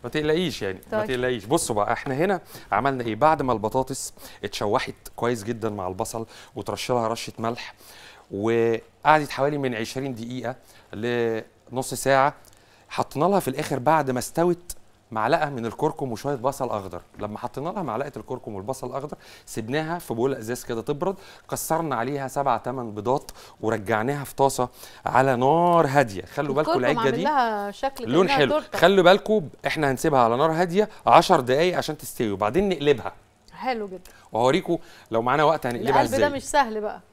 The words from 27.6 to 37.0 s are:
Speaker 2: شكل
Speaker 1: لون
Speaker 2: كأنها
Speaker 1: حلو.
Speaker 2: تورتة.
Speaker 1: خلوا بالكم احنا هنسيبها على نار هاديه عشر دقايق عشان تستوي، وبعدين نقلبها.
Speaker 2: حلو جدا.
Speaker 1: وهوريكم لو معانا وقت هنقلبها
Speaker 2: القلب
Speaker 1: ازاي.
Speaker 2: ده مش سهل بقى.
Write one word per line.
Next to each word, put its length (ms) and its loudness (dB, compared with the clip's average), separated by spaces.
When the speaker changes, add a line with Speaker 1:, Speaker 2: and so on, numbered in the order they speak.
Speaker 2:
شكل 400 -6
Speaker 1:
لون 160 4
Speaker 2:
كأنها 120 2
Speaker 1:
حلو. 120 4
Speaker 2:
تورتة. 280 -2
Speaker 1:
خلوا 240 8
بالكم 460 6
احنا 240 0
هنسيبها 280 2
على 180 6
نار 140 2
هاديه 380 0
عشر 320 8
دقايق 380 2
عشان 200 -4
تستوي، 340 -4
وبعدين 380 0
نقلبها. 440 0
Speaker 2:
حلو 340 -6
جدا. 240 -16
Speaker 1:
وهوريكم 460 2
لو 100 2
معانا 220 2
وقت 220 2
هنقلبها 260 -4
Speaker 2:
القلب 140 4
Speaker 1:
ازاي. 140 -2
Speaker 2:
ده 100 4
مش 140 -6
سهل 380 0
بقى. 180 -8